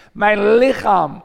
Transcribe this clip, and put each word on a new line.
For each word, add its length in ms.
"Mijn 420
lichaam 720